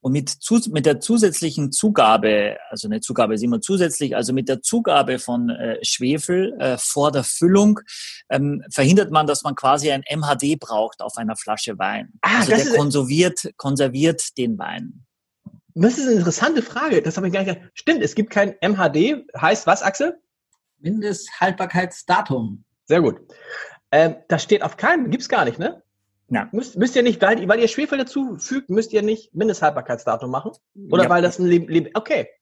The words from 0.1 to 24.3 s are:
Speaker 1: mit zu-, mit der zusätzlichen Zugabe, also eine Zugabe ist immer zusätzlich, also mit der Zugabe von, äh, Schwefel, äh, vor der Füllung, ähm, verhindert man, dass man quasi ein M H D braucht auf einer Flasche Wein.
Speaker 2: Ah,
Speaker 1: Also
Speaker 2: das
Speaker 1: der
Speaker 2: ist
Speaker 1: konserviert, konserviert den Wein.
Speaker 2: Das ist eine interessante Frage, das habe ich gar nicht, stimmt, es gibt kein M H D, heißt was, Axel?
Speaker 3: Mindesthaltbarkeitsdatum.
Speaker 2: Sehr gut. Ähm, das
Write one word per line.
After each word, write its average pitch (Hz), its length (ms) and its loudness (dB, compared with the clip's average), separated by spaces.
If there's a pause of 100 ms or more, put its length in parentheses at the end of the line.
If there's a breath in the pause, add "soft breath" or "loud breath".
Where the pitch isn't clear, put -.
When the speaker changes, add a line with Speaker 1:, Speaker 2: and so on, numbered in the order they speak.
Speaker 1:
mit 139 160 -2
zu-, - 320 0 (100)
mit 151 160 -2
der 147 140 2
zusätzlichen 165 720 0
Zugabe, 110 840 2 (100)
also 107 180 -12
eine 107 140 -4
Zugabe 113 340 0
ist 107 80 -2
immer 120 200 0
zusätzlich, 175 520 0
also 120 200 -2
mit 131 160 -2
der 131 100 -2
Zugabe 143 580 0
von, 120 300 -4
äh, 117 340 -4
Schwefel, 180 800 -2
äh, 127 180 0
vor 147 320 0
der 139 140 -2
Füllung, 202 560 4 (480 loud breath)
ähm, 143 420 -2
verhindert 170 400 4
man, 151 160 2
dass 143 160 -2
man 143 140 -6
quasi 147 340 2
ein 139 140 -2
M 151 220 -6
H 143 100 0
D 143 200 0
braucht 113 440 -4
auf - 160 -10
einer 110 200 -6
Flasche 107 420 -8
Wein. 104 420 -6
Speaker 2:
Ah, 208 200 0
Speaker 1:
Also 214 120 2
Speaker 2:
das 220 120 4
Speaker 1:
der 262 80 -2
Speaker 2:
ist 226 60 4
Speaker 1:
konserviert, 147 800 0
konserviert 139 680 0 (160)
den 117 200 -2
Wein. - 460 -12 (720)
Speaker 2:
Das 233 220 4
ist 277 80 -2
eine 233 120 4
interessante 220 440 0
Frage, 247 400 0
das 160 140 -4
habe 190 100 -4
ich 175 60 -2
gar 196 100 -2
nicht, 185 160 -4 (140 loud breath)
stimmt, 302 300 0
es 156 120 -2
gibt 214 160 0
kein 202 300 0
M 196 180 0
H 175 120 2
D, 220 340 0 (120)
heißt - 300 0
was, 175 160 2
Axel? 285 360 -2 (600)
Speaker 3:
Mindesthaltbarkeitsdatum. 180 1800 -4 (200)
Speaker 2:
Sehr 165 160 4
gut. 135 160 2 (720 loud breath)
Ähm, 160 260 4 (120)
das 160 140 0